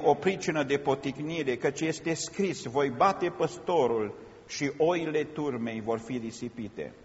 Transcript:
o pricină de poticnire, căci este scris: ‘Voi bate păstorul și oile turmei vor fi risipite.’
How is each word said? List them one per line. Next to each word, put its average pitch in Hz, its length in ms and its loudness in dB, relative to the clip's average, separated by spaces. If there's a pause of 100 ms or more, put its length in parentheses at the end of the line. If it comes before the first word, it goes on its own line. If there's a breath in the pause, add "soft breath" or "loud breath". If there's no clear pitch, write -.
o 147 100 8
pricină 160 500 0
de 139 140 2
poticnire, 139 800 0
căci 143 260 0
este 160 320 0
scris: 175 500 -2
‘Voi 139 260 2
bate 180 400 4
păstorul 127 840 2 (340 loud breath)
și 143 300 -4
oile 160 460 2
turmei 120 580 -4
vor 113 180 -2
fi 123 180 -6
risipite.’ 113 760 -8 (120)